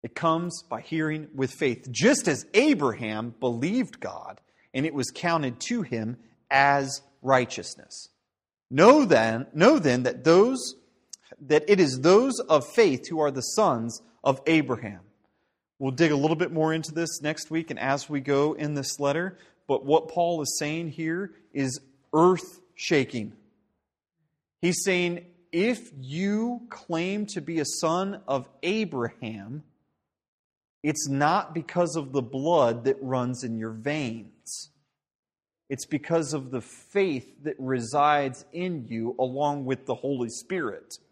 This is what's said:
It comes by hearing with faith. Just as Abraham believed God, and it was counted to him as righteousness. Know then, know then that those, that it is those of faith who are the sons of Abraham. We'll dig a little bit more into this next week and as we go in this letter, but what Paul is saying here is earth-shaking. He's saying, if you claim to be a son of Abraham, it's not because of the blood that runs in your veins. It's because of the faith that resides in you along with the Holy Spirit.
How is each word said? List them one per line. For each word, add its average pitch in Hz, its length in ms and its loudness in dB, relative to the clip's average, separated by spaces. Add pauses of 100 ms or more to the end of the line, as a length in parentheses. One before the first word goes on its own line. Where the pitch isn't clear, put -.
It - 140 -14
comes 170 480 -2
by 110 180 -8
hearing 156 540 -4
with 131 160 -2
faith. 131 400 -2
Just 220 360 2
as - 280 -2
Abraham 120 840 0
believed 147 600 -2
God, 92 420 -12 (320)
and 131 100 -2
it 151 120 -4
was 127 160 -4
counted 156 560 -2
to 240 160 -4
him 113 340 -6 (320)
as 139 540 2 (180)
righteousness. - 880 -2 (600)
Know 233 340 10
then, 113 480 4
know 233 240 8
then 127 260 4
that 127 200 -2
those, 208 500 4 (680)
that 147 280 2
it 202 120 6
is 131 200 4
those 214 400 6 (100)
of 151 160 4
faith 160 440 2
who 160 100 -4
are 147 100 2
the 131 120 -4
sons 120 600 0 (220)
of 135 240 0
Abraham. 127 540 0 (760)
We'll 135 140 -4
dig 151 200 2
a 147 60 2
little 156 180 2
bit 156 160 -4
more 160 220 0
into 160 180 -6
this 160 300 -6
next 156 300 -6
week 160 180 -4
and 135 80 -8
as 139 320 -2
we 143 120 -4
go 143 320 0
in 151 200 -6
this 139 260 -6
letter, 165 380 -2 (300)
but - 180 0
what 160 220 2
Paul 170 340 -2
is - 160 -6
saying 160 320 -4
here 165 460 -6 (180)
is 135 260 -4 (320)
earth-shaking. 151 1200 0 (1300)
He's 170 220 0
saying, 175 440 0 (240)
if 208 460 0
you 202 720 -4
claim 185 580 -4
to 175 140 -8
be 165 180 -4
a 143 60 -2
son 185 640 -2
of 131 220 -4 (140)
Abraham, 131 1000 -6 (1200)
it's 147 240 -2
not 151 460 0
because 165 420 -2
of 139 160 -6
the 135 100 -2
blood 131 600 0
that 135 180 0
runs 127 420 -4
in 113 140 -6
your 110 140 -6
veins. 113 1000 -8 (960)
It's 135 160 -8
because 151 480 -2
of 131 180 -8
the 123 100 -6
faith - 840 -6
that 147 160 -6
resides 131 920 0
in 170 360 -6
you 113 300 -6
along 139 480 -2
with 131 200 -4
the 120 100 -2
Holy 127 340 -4
Spirit. 120 680 -8 (160)